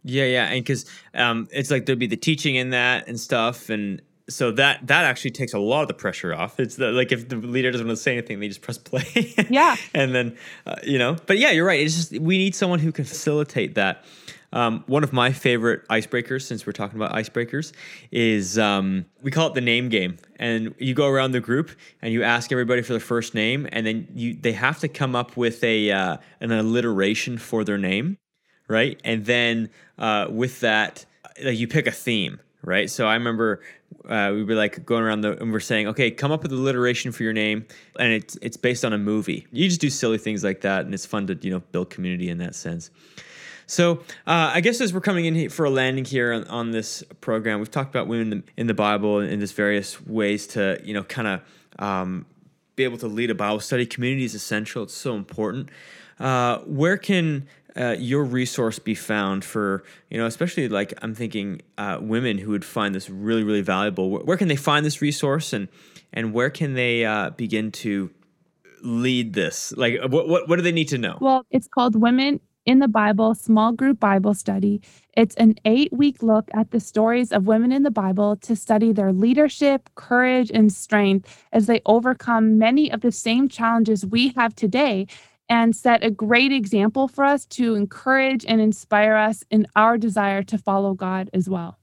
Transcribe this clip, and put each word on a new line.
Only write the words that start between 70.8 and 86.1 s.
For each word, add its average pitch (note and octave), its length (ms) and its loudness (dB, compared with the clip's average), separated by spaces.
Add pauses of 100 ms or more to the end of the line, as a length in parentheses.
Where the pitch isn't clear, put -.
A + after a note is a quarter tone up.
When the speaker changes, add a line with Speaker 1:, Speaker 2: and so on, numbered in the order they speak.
Speaker 1:
to C#3 80 -2
know? G2 240 -4
Speaker 2:
Well, C4 280 2
it's B3+ 180 0
called A#3+ 280 2
Women B3+ 440 2 (260)
in C4 140 8
the C#4 80 6
Bible G#3+ 480 4
Small A3 380 4
Group C4 260 2
Bible G3+ 340 4
Study. G3+ 480 0 (360)
It's A3+ 180 4
an A3 200 8 (100)
eight-week C4 580 4
look A3 300 4
at A3 180 0
the A#3 80 2
stories A3+ 540 2
of F#3+ 120 2
women A3+ 280 4
in C#4 100 4
the C#4+ 80 4
Bible G#3 460 2
to A3+ 180 -2
study A3 380 4
their F#3+ 180 2
leadership, C4 840 4
courage, B3+ 540 2
and G#3+ 220 6
strength G3 800 0
as A3 140 4
they A3+ 200 2
overcome A3+ 720 4
many B3 320 6
of A3+ 120 -4
the A#3+ 100 4
same B3 380 2
challenges A3+ 560 2
we A#3 240 2
have A#3+ 260 0
today G#3+ 520 2 (420)
and A#3 260 4
set A#3 300 2
a A3+ 40 4
great A#3 440 4